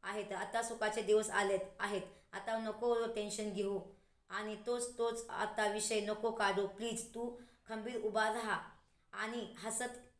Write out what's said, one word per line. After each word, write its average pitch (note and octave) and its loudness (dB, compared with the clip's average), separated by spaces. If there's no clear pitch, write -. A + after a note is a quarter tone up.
आहेत, G3+ -4
आता G#3 0
सुखाचे A3+ 0
दिवस G#3+ 6
आलेत G3 4
आहेत. G3+ 0
आता A3 -2
नको A3+ 2
टेन्शन G#3 -2
घेऊ G3 0
आणि G#3+ -4
तोच A#3+ -2
तोच A3+ 0
आता G#3+ 0
विषय G#3+ 2
नको G#3+ 0
काढू. G3 2
प्लीज A3 -4
तू A#3+ -4
खंबीर A3 -4
उभा A3 4
राहा A3 0
आणि A3 -4
हसत A#3+ -2